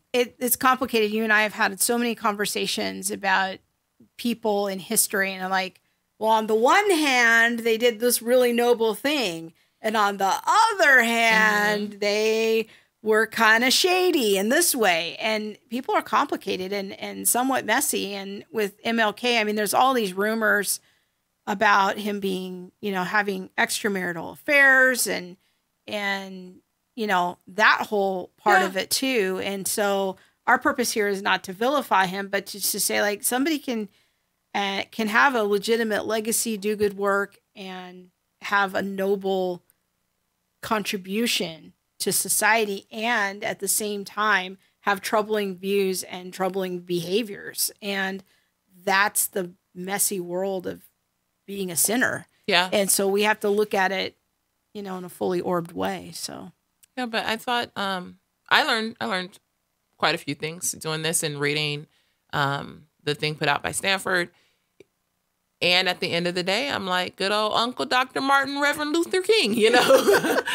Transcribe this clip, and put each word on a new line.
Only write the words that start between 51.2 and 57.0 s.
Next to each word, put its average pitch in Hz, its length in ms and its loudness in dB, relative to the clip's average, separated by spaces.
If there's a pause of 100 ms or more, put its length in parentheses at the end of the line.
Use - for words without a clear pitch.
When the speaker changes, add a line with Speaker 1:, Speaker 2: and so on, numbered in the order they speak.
Speaker 1:
being 196 260 -6
a 165 40 -8
sinner. 208 500 0 (220)
Speaker 2:
Yeah. 185 260 2
Speaker 1:
And 196 160 2
so 196 180 2
we 202 160 2
have 214 180 0
to 208 80 0
look 208 260 0
at 190 160 2
it, 190 240 -6 (580)
you 208 80 -10
know, 190 160 -10
in 180 60 -10
a 175 60 -12
fully 185 320 -2
orbed 175 320 -4
way. 180 400 -6
So. - 380 -12 (460)
Speaker 2:
Yeah, 254 80 -6